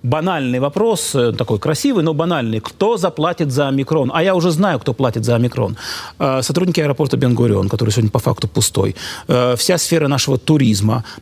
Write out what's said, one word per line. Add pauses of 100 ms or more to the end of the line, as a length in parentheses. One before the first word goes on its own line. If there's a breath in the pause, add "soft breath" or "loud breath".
банальный
вопрос,
э,
такой
красивый,
но
банальный.
Кто
заплатит
за
омикрон?
А
я
уже
знаю,
кто
платит
за
омикрон. (440 loud breath)
Э,
сотрудники
аэропорта
Бен-Гурион,
который
сегодня
по
факту
пустой. (320 loud breath)
Э,
вся
сфера
нашего
туризма, (200 loud breath)